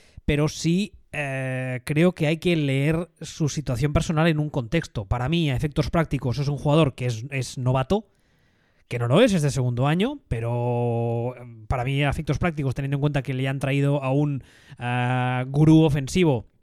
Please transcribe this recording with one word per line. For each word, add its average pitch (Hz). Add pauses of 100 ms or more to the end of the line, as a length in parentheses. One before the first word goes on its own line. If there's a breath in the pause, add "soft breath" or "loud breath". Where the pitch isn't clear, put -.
(240 soft breath)
pero 147
sí, 170 (180)
eh, 131
creo 165
que 151
hay 160
que 175
leer 151 (100)
su 156
situación 135
personal 160
en 151
un 151
contexto. 120
Para 123
mí, 160
a 127
efectos -
prácticos, 139
es 139
un 143
jugador 147
que 123
es, 113
es 131
novato, 131 (840)
que 123
no 120
lo 139
es, 247
es 170
de 147
segundo 127
año, 208
pero, 120
em, 113
para 127
mí, 139
a 143
efectos 147
prácticos, 147
teniendo 139
en 139
cuenta 143
que 139
le 131
han 139
traído 139
a 131
un, 143 (340 soft breath)
ah, 123
gurú 156
ofensivo, 143 (180)